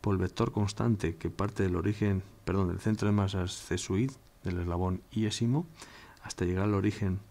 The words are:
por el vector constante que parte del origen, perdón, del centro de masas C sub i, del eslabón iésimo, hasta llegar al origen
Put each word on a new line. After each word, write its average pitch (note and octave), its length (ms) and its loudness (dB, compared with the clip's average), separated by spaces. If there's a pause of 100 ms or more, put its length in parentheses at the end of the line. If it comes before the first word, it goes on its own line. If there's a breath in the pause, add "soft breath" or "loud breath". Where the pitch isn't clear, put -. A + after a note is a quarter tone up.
por G2+ 140 2
el F#2 60 2
vector A2+ 320 0
constante G#2 640 0
que - 120 -4
parte G2 360 -2
del F2+ 120 2
origen, G2 460 2 (220)
perdón, F#2 240 2
del F2 120 -2
centro G#2+ 260 0
de G#2 60 4
masas G2 400 2
C - 240 -6
sub F#2+ 220 0
i, C3 120 2 (340)
del F2+ 160 -2
eslabón F2 420 0 (100)
iésimo, A#2 540 0 (560 loud breath)
hasta - 220 -4
llegar F2+ 200 2
al G#2 100 2
origen G2 460 0 (100)